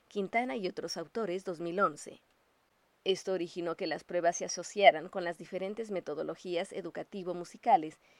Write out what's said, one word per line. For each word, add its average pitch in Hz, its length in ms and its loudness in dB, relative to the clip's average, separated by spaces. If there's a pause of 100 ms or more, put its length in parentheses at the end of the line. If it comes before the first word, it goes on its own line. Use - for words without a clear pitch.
Quintana 233 460 -2
y 196 120 -4
otros 165 300 -6
autores, 185 460 -4
dos 170 160 -6
mil 170 200 -4
once. 165 420 0 (840)
Esto 190 280 0
originó 170 420 -4
que 185 120 -6
las 156 160 -6
pruebas 175 340 0
se 185 80 -6
asociaran 180 640 6
con 190 140 -4
las 170 160 -4
diferentes 190 500 -6
metodologías 170 800 -4
educativo-musicales 175 1300 -2 (220)